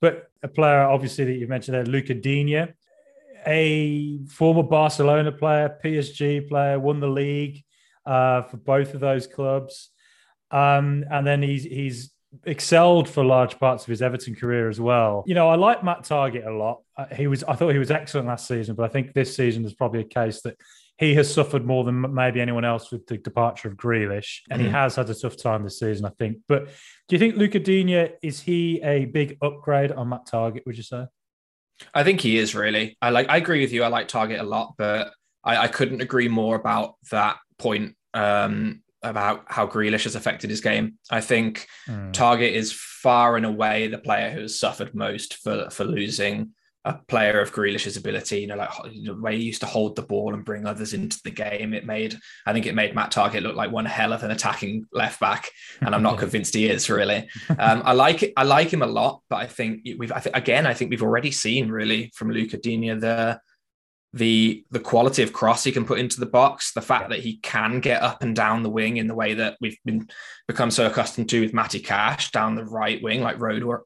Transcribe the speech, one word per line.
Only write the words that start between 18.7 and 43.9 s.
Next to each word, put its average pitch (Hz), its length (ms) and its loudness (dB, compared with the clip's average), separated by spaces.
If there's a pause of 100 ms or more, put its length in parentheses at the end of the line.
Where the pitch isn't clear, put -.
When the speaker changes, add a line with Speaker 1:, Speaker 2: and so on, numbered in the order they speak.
Speaker 1:
but 117 100 -2
I - 40 2
think 135 240 -4
this 131 220 0
season 117 300 0
is 101 80 -8
probably 113 280 -2
a 104 40 -6
case 113 360 -4
that 117 140 -10 (420)
he 151 180 4
has 143 180 4
suffered 139 320 0
more 127 180 0
than 123 220 -2
m-, 139 80 -6
maybe 127 260 0
anyone 120 240 0
else 117 280 -2
with 120 160 -10
the 113 100 -6
departure 117 500 -2
of 98 80 -10
Grealish, 104 640 -2 (100)
and 120 120 -2
he 117 60 2
Speaker 2:
Mm-hmm. 101 80 0
Speaker 1:
has 135 200 2
had 120 140 -2
a 110 60 -6
tough - 200 -8
time 110 280 -2
this 98 160 -10
season, 107 260 -2
I 98 120 -6
think. 110 200 -4 (100)
But 143 200 0 (400)
do 180 80 2
you 160 40 6
think 226 160 4
Luca 208 240 2
Digne, 180 520 2 (100)
is 147 180 -6
he 170 420 0
a 143 240 2
big 143 360 -2
upgrade 143 500 0
on 127 180 -6
Matt 123 180 -8
Targett, 113 380 -4
would 117 120 -10
you 113 60 -12
say? 123 220 -12 (880)
Speaker 2:
I 147 120 4
think 185 160 4
he 113 160 4
is, 107 180 0
really. 107 460 -2
I 120 80 2
like, 120 200 4
I 147 80 4
agree 165 240 0
with 131 120 0
you. 120 100 0
I 117 60 2
like 113 180 -2
Targett 110 320 -2
a 110 40 -6
lot, 110 340 -6
but 104 340 -2 (320)
I, 117 200 2
I 120 40 2
couldn't 127 340 -2
agree 123 280 0
more 113 260 0
about 107 400 -2 (160)
that 104 260 0 (220)
point, 107 360 -2 (180)
um, 104 680 0 (220)
about 110 440 -2
how 107 200 0
Grealish 107 380 0
has 113 100 -6
affected 110 340 -6
his 107 120 -6
game. 110 360 0 (140)
I 113 80 0
think 113 480 0 (220)
Speaker 1:
Mm. 98 240 -10
Speaker 2:
Targett 117 400 4
is 110 180 -2
far 120 640 2
and 113 100 0
away 110 420 0
the 110 120 -8